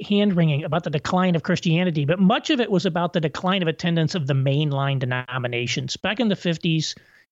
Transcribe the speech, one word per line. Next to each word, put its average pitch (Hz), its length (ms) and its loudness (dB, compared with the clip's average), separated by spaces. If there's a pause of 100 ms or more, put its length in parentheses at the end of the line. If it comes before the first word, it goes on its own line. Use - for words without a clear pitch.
hand-wringing 175 560 2
about 160 180 -2
the 170 80 -6
decline 180 460 0
of 156 80 -4
Christianity, 165 600 0
but 170 140 0
much 226 320 4
of 285 100 2
it 226 100 -2
was 185 140 2
about 175 280 -2
the 170 80 0
decline 185 420 -2
of 160 60 -2
attendance 165 480 0
of 147 100 -4
the 143 80 0
mainline 139 640 0
denominations. 127 1000 -4
Back 208 220 -4
in 240 100 2
the 196 60 2
fifties, 160 600 -2 (380)